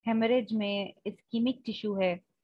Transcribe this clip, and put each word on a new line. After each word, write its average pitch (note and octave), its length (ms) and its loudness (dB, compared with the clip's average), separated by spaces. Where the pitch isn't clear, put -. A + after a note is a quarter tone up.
hemorrhage A3+ 460 2
में, G3+ 420 -2
ischemic A#3 600 -2
tissue G#3 280 -4
है, F#3 200 2